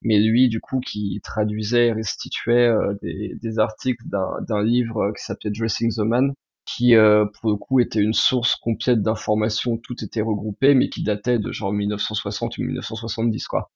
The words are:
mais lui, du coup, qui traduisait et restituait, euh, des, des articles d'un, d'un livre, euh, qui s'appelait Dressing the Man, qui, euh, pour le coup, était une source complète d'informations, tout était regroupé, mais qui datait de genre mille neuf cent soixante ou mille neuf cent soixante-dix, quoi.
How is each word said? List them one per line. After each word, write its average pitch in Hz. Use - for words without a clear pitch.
mais 107
lui, 113
du 113
coup, -
qui 104
traduisait 107
et 117
restituait, 120
euh, 101
des, 95
des 110
articles 113
d'un, 95
d'un 104
livre, 117
euh, 104
qui -
s'appelait -
Dressing 110
the 107
Man, 127
qui, 120
euh, 107
pour 107
le 104
coup, 131
était 117
une 104
source 113
complète 117
d'informations, 107
tout 117
était 110
regroupé, 107
mais 123
qui -
datait 107
de 98
genre 101
mille 104
neuf 104
cent -
soixante -
ou 110
mille 98
neuf 95
cent 113
soixante-dix, 113
quoi. -